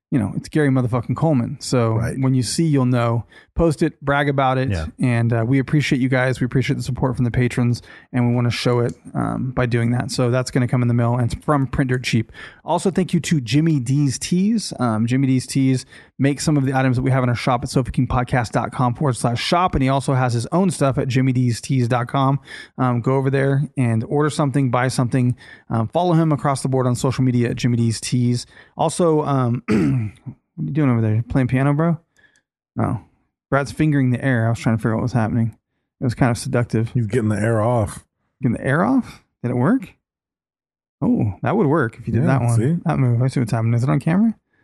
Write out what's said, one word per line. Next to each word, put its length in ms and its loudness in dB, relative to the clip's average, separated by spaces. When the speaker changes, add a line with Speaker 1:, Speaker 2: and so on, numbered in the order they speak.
Speaker 1:
you 80 0
know, 180 -2
it's 120 -8
Gary 200 2
motherfucking 480 0
Coleman. 440 0
So 340 0
Speaker 2:
Right. 260 -2
Speaker 1:
when 140 2
you 80 2
see, 220 -2
you'll 220 2
know. 380 0
Post 280 2
it, 200 -2
brag 280 0
about 260 2
it. 140 0
Speaker 3:
Yeah. 160 -2
Speaker 1:
And, 320 2
uh, 160 0
we 120 2
appreciate 420 0
you 80 0
guys. 320 0
We 60 0
appreciate 300 0
the 60 -6
support 340 -2
from 100 0
the 40 -2
patrons, 520 0
and 160 0
we 80 2
wanna 160 0
show 300 0
it, 140 -2
um, 380 -4
by 160 0
doing 240 0
that. 200 -2
So 200 0
that's 200 0
gonna 160 2
come 140 0
in 80 2
the 60 2
mail, 240 2
and 120 0
it's 140 -8
from 220 2
Print 240 -2
Dirt 120 0
Cheap. 300 -2
Also, 260 0
thank 220 -2
you 80 2
to 220 0
Jimmy 360 2
D's 400 0
Tees. 600 -2
Um, 260 0
Jimmy 200 2
D's 200 0
Tees 380 0
make 220 0
some 160 0
of 80 2
the 80 -2
items 240 2
that 60 0
we 80 0
have 120 2
in 60 0
our 60 0
shop 280 0
at 60 -6
sofa 220 -2
king 160 0
podcast 460 -2
dot 200 -2
com 220 0
forward 220 0
slash 260 -2
shop. 320 0
And 80 0
he 80 2
also 240 0
has 180 2
his 180 -2
own 200 2
stuff 260 0
at 120 -2
jimmy 240 2
d's 280 0
tees 280 0
dot 200 0
com. 300 0
Um, 240 0
go 140 0
over 120 0
there 360 0
and 280 0
order 260 0
something, 400 0
buy 180 0
something. 480 0
Um, 200 -2
follow 260 0
him 180 4
across 300 0
the 60 -2
board 180 2
on 80 2
social 300 -2
media 260 2
at 60 -4
Jimmy 200 0
D's 240 0
Tees. 460 -2
Also, 460 2
um, 400 0
<clears throat> 40 -6
what 80 2
are 920 -4
you 40 -6
doing 180 2
over 120 2
there? 260 2
Playing 200 0
piano, 260 2
bro? 240 0
No. 240 -2
Brad's 220 0
fingering 380 2
the 140 -2
air. 220 2
I 40 2
was 100 -2
trying 160 0
to 20 -6
figure 140 0
out 60 0
what 40 -2
was 100 -2
happening. 440 0
It 40 -4
was 100 -2
kind 160 2
of 80 -2
seductive. 540 -2
Speaker 2:
He's 140 0
getting 240 0
the 60 0
air 240 0
off. 440 0
Speaker 1:
Getting 160 0
the 100 -10
air 180 0
off? 400 -2
Did 80 -4
it 60 -2
work? 380 0
Oh, 420 0
that 140 0
would 100 2
work 320 0
if 80 -18
you 60 -4
did 100 2
Speaker 2:
Yeah, 40 2
Speaker 1:
that 40 0
one. 140 2
Speaker 2:
see? 280 2
Speaker 1:
That 140 0
move. 240 2
I 40 2
see 140 -2
what's 120 -2
happening. 220 0
Is 80 0
it 80 0
on 100 0
camera? 360 2